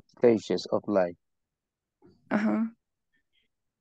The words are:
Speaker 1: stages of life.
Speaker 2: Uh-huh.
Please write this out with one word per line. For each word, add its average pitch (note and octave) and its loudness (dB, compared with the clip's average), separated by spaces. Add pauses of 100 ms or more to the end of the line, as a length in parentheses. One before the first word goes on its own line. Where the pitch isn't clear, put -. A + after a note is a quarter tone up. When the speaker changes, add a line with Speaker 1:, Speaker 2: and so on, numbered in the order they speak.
(180)
Speaker 1:
stages G#2 2
of G#2+ -2
life. F#2 0 (1160)
Speaker 2:
Uh-huh. G#3+ 0 (1160)